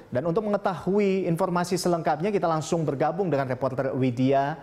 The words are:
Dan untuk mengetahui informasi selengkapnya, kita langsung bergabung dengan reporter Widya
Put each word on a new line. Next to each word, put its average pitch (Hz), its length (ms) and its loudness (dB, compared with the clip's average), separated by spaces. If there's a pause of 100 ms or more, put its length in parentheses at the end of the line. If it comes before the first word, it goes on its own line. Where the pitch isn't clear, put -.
Dan 156 240 -2
untuk 214 160 0
mengetahui 190 800 0
informasi 175 480 0
selengkapnya, 170 560 0
kita 175 160 0
langsung 160 400 0
bergabung 156 400 0
dengan 139 240 0
reporter 131 400 -2
Widya 131 720 2